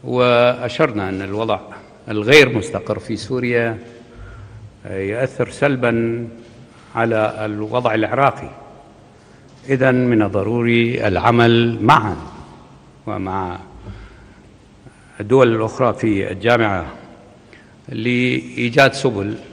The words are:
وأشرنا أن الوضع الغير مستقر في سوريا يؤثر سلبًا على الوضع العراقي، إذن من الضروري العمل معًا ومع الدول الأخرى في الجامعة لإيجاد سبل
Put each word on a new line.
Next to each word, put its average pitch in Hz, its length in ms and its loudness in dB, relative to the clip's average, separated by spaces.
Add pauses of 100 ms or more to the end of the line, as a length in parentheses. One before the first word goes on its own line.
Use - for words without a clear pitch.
وأشرنا 123 1040 2
أن 95 140 -6
الوضع 104 380 -4 (480)
الغير 117 500 4
مستقر 98 400 -6
في 110 180 -8
سوريا 120 600 -2 (1120)
يؤثر 107 600 -4
سلبًا 117 800 -2 (680)
على 113 400 0 (100)
الوضع 107 500 -2
العراقي، 110 560 0 (1160)
إذن 131 260 4
من 123 280 2
الضروري 113 840 0
العمل 117 760 2
معًا 110 340 2 (920)
ومع 95 520 -6 (1600)
الدول 117 360 4
الأخرى 110 380 0
في 101 380 -2
الجامعة 101 540 0 (1000)
لإيجاد 123 1040 0
سبل 104 420 -2 (180)